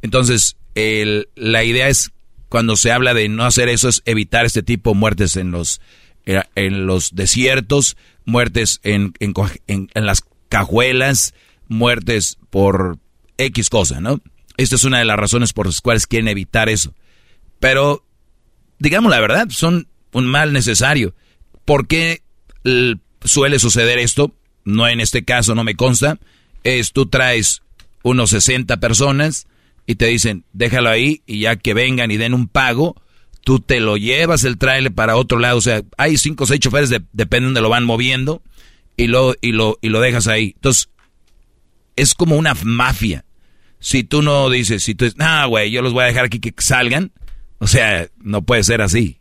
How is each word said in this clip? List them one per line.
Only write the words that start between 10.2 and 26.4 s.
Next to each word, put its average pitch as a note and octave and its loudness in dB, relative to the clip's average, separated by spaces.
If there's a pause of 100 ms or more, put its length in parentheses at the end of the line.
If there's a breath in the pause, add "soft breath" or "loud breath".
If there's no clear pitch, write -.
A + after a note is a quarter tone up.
cajuelas, B2+ 0 (340 soft breath)
muertes A2+ 0 (120)
por F#2+ 0 (400)
X A#2+ -2
cosa, G2 0
¿no? B2+ -2 (380)
Esta B2+ 0
es - 0
una C3 0
de A#2 0
las G#2 0
razones A2 0
por G2+ -2
las E2+ -4
cuales A2+ 0
quieren A2+ 0
evitar G#2+ -2
eso. A2 -2 (640)
Pero, C3+ 2 (760)
digamos F#3 2
la B2 4
verdad, C#3+ 2
son E3 -2 (240)
un B2+ -2
mal C#3+ 0
necesario. B2 0 (500)
¿Por C#3+ 2
qué E3 -2 (420)
l-, B2+ 2 (240)
suele C#3 2
suceder A#2+ 2
esto? A#2+ 0 (300)
No A2 2
en A#2 0
este A2+ -2
caso, A#2+ 0
no A2+ 0
me A2 -4
consta. B2+ 0 (460 soft breath)